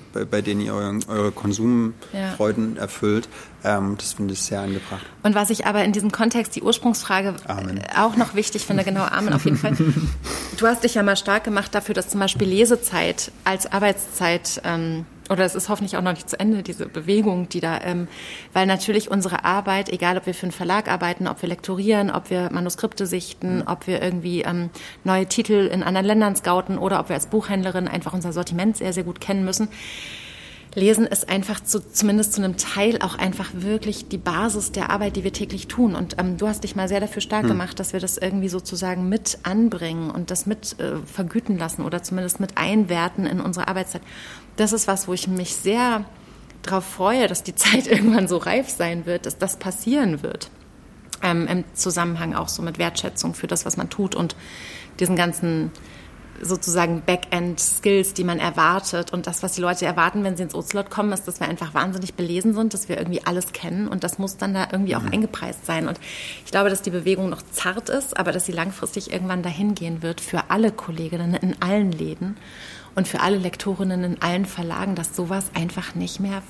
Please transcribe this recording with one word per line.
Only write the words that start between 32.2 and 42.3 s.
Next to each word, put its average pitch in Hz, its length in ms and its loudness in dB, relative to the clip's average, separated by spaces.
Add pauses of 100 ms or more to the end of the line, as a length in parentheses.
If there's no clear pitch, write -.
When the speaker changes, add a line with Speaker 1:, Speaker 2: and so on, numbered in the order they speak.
Speaker 2:
zu 202 100 0
einem 185 140 0
Teil 214 440 2
auch 185 160 -2
einfach 190 360 -2
wirklich 208 560 -4
die 190 80 -6
Basis 196 560 -2
der 190 160 -2
Arbeit, 202 260 0
die 190 80 -2
wir 190 80 0
täglich 190 360 -6
tun. 226 280 2
Und, 170 240 -4
ähm, 180 160 0
du 196 140 0
hast 214 160 -4
dich 190 100 -6
mal 190 140 0
sehr 196 100 2
dafür 208 220 -4
stark 214 220 0
Speaker 1:
Hm. 220 80 4
Speaker 2:
gemacht, 180 280 -2
dass 190 140 -6
wir 185 80 0
das 185 160 -2
irgendwie 190 320 0
sozusagen 180 580 -2
mit 214 360 0
anbringen 170 680 0
und 175 200 -4
das 180 140 -2
mit, 214 360 -4
äh, 135 240 -2
vergüten 196 520 -2
lassen 165 260 -4
oder 175 200 -4
zumindest 185 380 -2